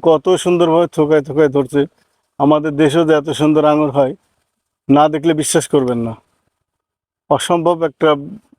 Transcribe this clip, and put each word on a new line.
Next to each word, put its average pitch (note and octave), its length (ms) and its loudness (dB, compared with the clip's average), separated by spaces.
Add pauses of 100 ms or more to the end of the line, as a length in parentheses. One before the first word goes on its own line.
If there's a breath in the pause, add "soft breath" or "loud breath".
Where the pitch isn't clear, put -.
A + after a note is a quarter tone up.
কত D#3+ 260 2
সুন্দরভাবে F3 580 0
থোকায় D3+ 360 0
থোকায় D3 260 0
ধরছে। C#3 320 -2 (580)
আমাদের D3+ 380 0
দেশেও D#3 280 2
যে D#3 100 2
এত D3 160 -2
সুন্দর D3+ 340 0
আঙুর D3+ 260 0
হয়, C#3 240 0 (760)
না D3 180 4
দেখলে D#3 260 -2
বিশ্বাস D3+ 340 -2
করবেন B2 300 0
না, A2+ 140 -6 (1160)
অসম্ভব E3 520 0
একটা D#3 320 0 (440)